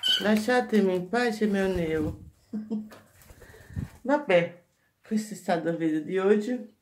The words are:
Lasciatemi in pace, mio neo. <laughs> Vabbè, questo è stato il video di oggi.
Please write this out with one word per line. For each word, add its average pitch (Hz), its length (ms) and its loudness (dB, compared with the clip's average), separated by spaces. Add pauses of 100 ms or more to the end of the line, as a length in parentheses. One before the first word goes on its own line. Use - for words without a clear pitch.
(220)
Lasciatemi 214 720 2
in 180 140 -2
pace, 226 380 0
mio 196 200 0
neo. 160 520 -2 (320)
<laughs> 214 560 -10 (960)
Vabbè, 269 600 2 (420)
questo 214 280 -4
è - 20 -14
stato 165 320 -2
il 170 80 -2
video 160 240 0
di 175 180 -4
oggi. 214 640 0